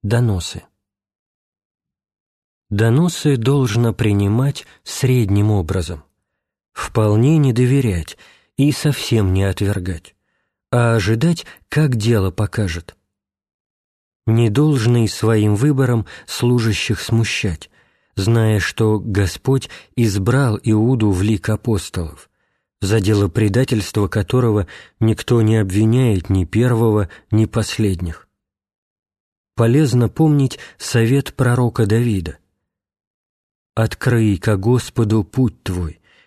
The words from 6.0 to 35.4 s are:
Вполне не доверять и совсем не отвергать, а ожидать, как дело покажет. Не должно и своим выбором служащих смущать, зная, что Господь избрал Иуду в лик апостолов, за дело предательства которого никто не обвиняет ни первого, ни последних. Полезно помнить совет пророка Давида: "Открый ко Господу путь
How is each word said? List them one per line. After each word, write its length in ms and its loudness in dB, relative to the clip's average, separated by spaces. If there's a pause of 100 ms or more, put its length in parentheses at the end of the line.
Вполне 640 2
не 160 2
доверять 640 0 (400)
и 120 4
совсем 600 0
не 120 2
отвергать, 680 -4 (560)
а 240 2
ожидать, 520 0 (240)
как 260 0
дело 340 0
покажет. 680 -6 (1300)
Не 240 2
должно 480 2
и 100 2
своим 460 0
выбором 500 0 (220)
служащих 760 -2
смущать, 680 -4 (440)
зная, 460 2
что 400 -2
Господь 680 -2 (260)
избрал 680 0
Иуду 500 2
в 100 0
лик 260 -2
апостолов, 800 -6 (520)
за 200 0
дело 280 2
предательства 800 0
которого 580 0 (320)
никто 420 0
не 160 2
обвиняет 720 0
ни 140 2
первого, 640 0 (220)
ни 140 2
последних. 840 -4 (1300)
Полезно 540 2
помнить 500 2 (200)
совет 560 0
пророка 520 0
Давида: 520 -2 (1400)
"Открый 600 0
ко 180 0
Господу 640 0
путь 400 -2